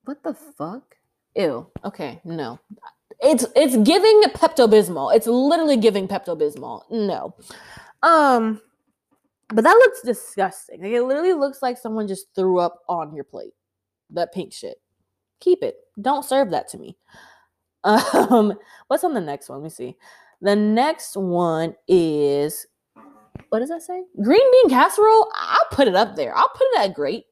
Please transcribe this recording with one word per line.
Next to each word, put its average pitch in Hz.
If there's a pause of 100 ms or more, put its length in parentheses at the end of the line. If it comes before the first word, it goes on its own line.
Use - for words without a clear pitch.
What 285
the 302
fuck? 262 (400)
Ew. 147 (180)
Okay, 170
no. 156 (600)
It's, 247 (100)
it's 262
giving 403 (100)
Pepto-Bismol. 208
It's 226
literally 285
giving 202
Pepto-Bismol. 151
No. 190 (640)
Um, 254 (880)
but 220
that 359
looks 480
disgusting. -
Like, 196
it 240
literally 302
looks 277
like 247
someone 220
just 190
threw 185
up 175
on 160
your 143
plate. - (560)
That 170
pink 185
shit. - (580)
Keep 359
it. - (240)
Don't 262
serve 262
that -
to -
me. -
<laughs> - (760)
Um, 214 (340)
what's 294
on 330
the 233
next 147
one? 139
Let 151
me 160
see. 127 (440)
The 202
next 220
one 175 (100)
is, 151 (840)
what 226
does 254
that 330
say? 359 (180)
Green 427
bean 508
casserole? 415
I'll -
put 269
it 180
up 208
there. 135
I'll -
put -
it 359
at 202
great. 147